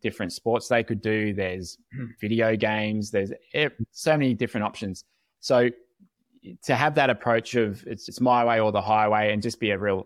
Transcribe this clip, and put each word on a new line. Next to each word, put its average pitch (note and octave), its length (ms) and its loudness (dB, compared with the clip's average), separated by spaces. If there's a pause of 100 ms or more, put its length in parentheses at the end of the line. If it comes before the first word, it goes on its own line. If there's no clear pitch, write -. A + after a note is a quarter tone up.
different G#2 320 -4
sports A2+ 340 -2
they A#2 160 2
could G#2+ 160 -4
do. G#2+ 320 0
There's F#2 460 -6 (140)
<clears throat> B2 280 -12
video A2+ 360 2
games. G#2+ 540 -2
There's G2 220 -2 (220)
e-, D3 140 0 (240)
so D#3 260 0
many C3 160 2
different G#2+ 300 -2
options. G2+ 380 -6 (380)
So B2 300 4 (920)
to C#3 120 0
have C#3+ 220 2
that C#3 120 4
approach A#2 460 0
of G#2+ 320 0
it's, - 200 -10
it's - 140 -16
my B2 240 4
way A#2 160 4
or G#2+ 100 2
the G2+ 120 0
highway G#2+ 500 2
and G#2 100 -2
just A#2 160 -6
be G#2+ 120 0
a G2 80 0
real F#2+ 280 0